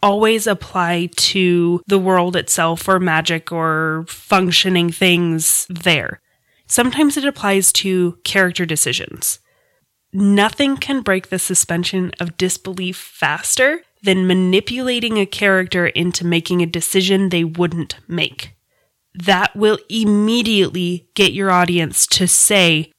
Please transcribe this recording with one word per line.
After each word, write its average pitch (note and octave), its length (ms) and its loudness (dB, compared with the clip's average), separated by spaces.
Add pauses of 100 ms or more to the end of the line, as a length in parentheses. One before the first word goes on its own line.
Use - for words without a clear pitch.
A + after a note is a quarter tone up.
always G#3+ 440 2
apply F3 680 -2
to F3 720 2
the G3 120 2
world F3+ 380 2
itself E3 520 -2
or F#3+ 100 4
magic E3 540 -2
or D#3+ 560 -2
functioning F#3 840 0
things F3 760 0
there. E3+ 500 -2 (480)
Sometimes C4+ 520 0
it C#4 80 -4
applies G3 480 0
to F3+ 500 0
character F#3 400 0
decisions. - 760 -4 (720)
Nothing G#3 680 2
can C4+ 240 -2
break F#3+ 260 0
the F#3+ 100 -4
suspension F3+ 800 -2
of E3+ 200 -8
disbelief F#3 580 -4
faster C4 840 -2 (200)
than F#3+ 240 2
manipulating A3 920 0
a G3 80 0
character F#3 600 0
into F3 380 -2
making E3+ 380 0
a F#3+ 40 0
decision F#3+ 640 0
they E3+ 160 0
wouldn't E3 520 -4 (120)
make. - 480 -6 (580)
That F#3 400 0
will G#3+ 240 2 (120)
immediately G#3 1200 0
get F#3+ 200 2
your G3 160 -2
audience F3 560 0
to - 200 0
say E3+ 720 2